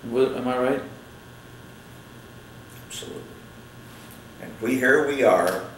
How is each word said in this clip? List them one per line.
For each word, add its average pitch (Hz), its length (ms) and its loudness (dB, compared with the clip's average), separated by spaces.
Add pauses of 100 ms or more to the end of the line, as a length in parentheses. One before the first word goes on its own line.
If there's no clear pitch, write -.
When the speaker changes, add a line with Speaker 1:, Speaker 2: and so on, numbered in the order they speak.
Speaker 1:
What, 127 320 4
am 123 120 0
I 127 100 2
right? 127 240 4 (2000)
Speaker 2:
Absolutely. - 340 -10 (1200)
And 113 100 -10 (100)
we, 123 140 2
here 139 320 6
we 139 160 2
are 92 400 6 (140)